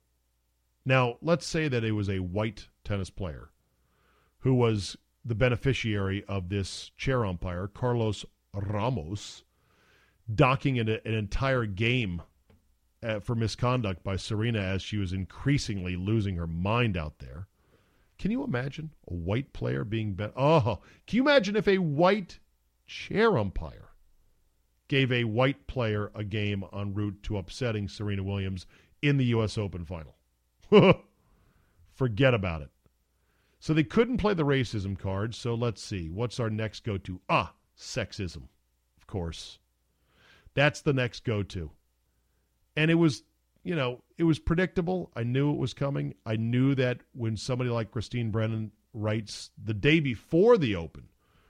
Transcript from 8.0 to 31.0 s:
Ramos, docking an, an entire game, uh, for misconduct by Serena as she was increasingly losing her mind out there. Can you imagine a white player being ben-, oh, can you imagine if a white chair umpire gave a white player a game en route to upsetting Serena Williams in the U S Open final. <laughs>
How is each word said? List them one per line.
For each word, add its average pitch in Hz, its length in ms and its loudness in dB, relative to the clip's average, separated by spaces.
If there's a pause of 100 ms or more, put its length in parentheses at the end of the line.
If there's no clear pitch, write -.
Ramos, 101 880 -4 (880)
docking 135 440 4
an, 110 120 0
an 110 160 0
entire 113 600 -2
game, 104 560 -2 (800)
uh, 110 180 -4
for 120 140 -4
misconduct 113 720 -2
by 98 140 -4
Serena 110 420 -2
as 95 220 -2
she - 160 -6
was 95 160 -2
increasingly 95 840 -2
losing 98 400 0
her 85 120 -4
mind 95 500 0
out 78 220 -6
there. 69 280 -14 (720)
Can 190 100 -2
you 254 140 -2
imagine 143 480 -6 (160)
a 87 60 -8
white 95 400 -2
player 127 300 -2
being 107 300 -2
ben-, 104 220 -6
oh, 131 440 4 (280)
can 202 100 -2
you 262 60 4
imagine 254 320 4
if 208 120 2
a 196 120 6
white 175 600 2 (520)
chair 214 460 2
umpire 92 520 -4 (1000)
gave 135 220 4
a 123 120 2
white 123 420 2
player 107 480 -2
a 107 120 -6
game 101 480 -2
en 101 200 -6
route 104 300 -4
to 107 140 -4
upsetting 104 500 -4
Serena 101 340 -4
Williams 95 440 -4 (360)
in 143 140 2
the 135 100 2
U 117 160 4
S 107 160 -2
Open 90 280 -6
final. 80 320 -12 (520)
<laughs> 190 360 8 (880)